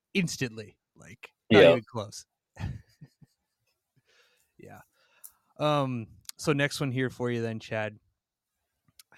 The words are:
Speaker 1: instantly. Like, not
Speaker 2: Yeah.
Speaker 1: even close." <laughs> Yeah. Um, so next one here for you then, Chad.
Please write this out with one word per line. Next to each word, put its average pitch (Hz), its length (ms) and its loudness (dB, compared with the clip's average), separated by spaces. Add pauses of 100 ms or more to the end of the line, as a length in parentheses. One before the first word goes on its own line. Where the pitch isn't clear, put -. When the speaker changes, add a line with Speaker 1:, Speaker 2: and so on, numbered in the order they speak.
(140)
Speaker 1:
instantly. 113 640 -4 (200)
Like, - 340 -20 (200)
not 101 120 10
Speaker 2:
Yeah. 85 80 12
Speaker 1:
even 92 200 4
close." 107 340 -10 (320)
<laughs> - 80 -10 (2000)
Yeah. 101 200 -20 (800)
Um, 135 500 -2 (280)
so - 160 0
next 143 280 -2
one 139 100 -2
here 127 200 -2
for 123 200 -4
you 117 120 -2
then, 113 180 -6
Chad. 107 380 -8 (1200)